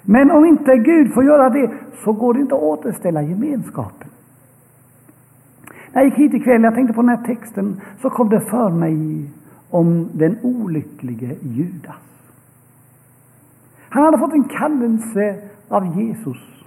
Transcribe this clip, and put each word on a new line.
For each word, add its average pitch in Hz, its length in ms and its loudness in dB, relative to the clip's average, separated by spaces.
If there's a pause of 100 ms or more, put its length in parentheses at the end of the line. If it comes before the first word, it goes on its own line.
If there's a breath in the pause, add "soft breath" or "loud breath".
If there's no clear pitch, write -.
Men 269 300 4
om 311 140 6
inte 285 320 4
Gud 285 360 4
får 254 100 2
göra 277 260 6
det, 240 220 0 (320 loud breath)
så 214 100 -2
går 233 200 0
det 254 60 0
inte 269 160 -2
att 302 60 -2
återställa 190 600 -4
gemenskapen. 185 880 -8 (1800 loud breath)
När 262 80 2
jag 277 40 6
gick 277 140 0
hit 294 140 4
ikväll, 233 300 2
jag 226 120 2
tänkte 240 180 0
på 233 80 -2
den 240 80 4
här 233 160 -2
texten, 202 560 -8 (200 loud breath)
så 269 80 -2
kom 233 200 -2
det 208 100 2
för 226 300 -2
mig 156 560 -4 (440 soft breath)
om 170 440 0
den 165 280 0
olycklige 151 1000 -6
Judas. 147 540 -8 (1900 soft breath)
Han 277 140 0
hade 311 140 4
fått 285 160 -2
en 285 100 2
kallelse 226 920 -2 (320 loud breath)
av 185 300 -4
Jesus 214 400 -6 (300)